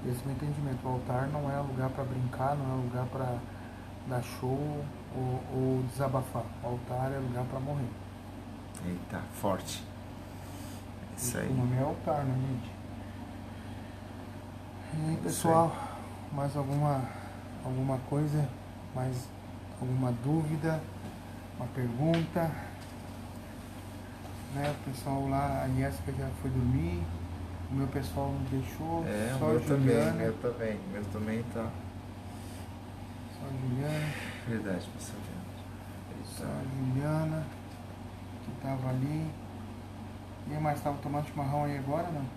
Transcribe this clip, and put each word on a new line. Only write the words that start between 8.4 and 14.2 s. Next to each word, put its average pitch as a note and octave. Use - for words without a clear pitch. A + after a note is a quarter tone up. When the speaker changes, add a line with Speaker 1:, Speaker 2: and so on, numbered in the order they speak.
Speaker 2:
Eita, F2+
forte. -
Isso -
aí. -
Speaker 1:
O C3
nome B2+
é B2+
altar, D3
né, C3
gente? C3